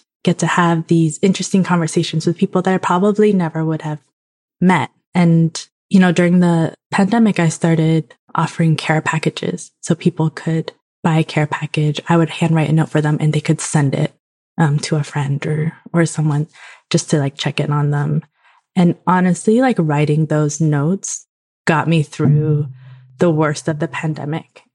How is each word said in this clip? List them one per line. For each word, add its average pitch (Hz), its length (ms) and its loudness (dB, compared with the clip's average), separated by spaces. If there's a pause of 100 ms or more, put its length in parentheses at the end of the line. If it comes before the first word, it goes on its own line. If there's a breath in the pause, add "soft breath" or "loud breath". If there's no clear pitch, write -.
(240)
get 175 160 0
to 165 80 0
have 170 400 0
these 165 340 2
interesting 190 420 0
conversations 165 640 -2
with 170 120 0
people 190 260 0
that 190 100 2
I 185 60 0
probably 202 540 2
never 165 300 -2
would 156 200 -4
have 151 160 -8 (600)
met. 175 300 2 (240)
And, 165 540 2 (220)
you 196 100 4
know, 180 120 4
during 175 280 2
the 170 340 2 (160)
pandemic, 208 500 2
I 165 100 2
started 160 680 0 (180)
offering 160 420 0
care 156 260 -2
packages - 720 -4 (100)
so - 120 -4
people 160 360 0
could 160 420 -6 (340)
buy 160 140 2
a 160 40 0
care 156 220 0
package. 151 640 -4
I 170 80 4
would 160 120 2
handwrite 160 380 0
a 147 60 0
note 156 160 2
for 156 100 0
them 151 220 0
and 156 100 2
they 151 80 -2
could 151 220 -2
send 143 320 0
it, 147 180 -2 (460)
um, 147 220 2
to - 160 -4
a 147 80 -2
friend 139 420 -6
or, 156 320 -4 (160)
or 170 140 2
someone 151 400 -2 (420 loud breath)
just - 220 -2
to, 156 80 2
like, 139 180 -4
check - 220 -4
in 147 120 -2
on 147 200 0
them. 147 340 -2 (500 soft breath)
And 175 200 4 (100)
honestly, 185 560 2
like, 262 160 2
writing 151 480 0
those 151 340 -2
notes 156 680 -2 (380)
got 151 220 0
me 160 140 2
through 147 680 0 (520 loud breath)
the 180 100 4
worst 151 380 -2
of 160 120 -4
the 220 80 -4
pandemic 151 760 -8 (120)